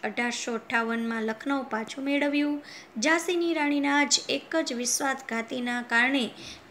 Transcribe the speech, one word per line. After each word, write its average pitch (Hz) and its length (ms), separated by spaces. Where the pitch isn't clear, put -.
અઢારસો 240 500
અઠ્ઠાવનમાં 226 680
લખનઉ 247 480
પાછું 226 340
મેળવ્યું. 285 580
ઝાંસીની 339 560
રાણીના 285 500
જ 233 240
એક - 280
જ 320 160
વિશ્વાસઘાતીના 247 1080
કારણે 240 480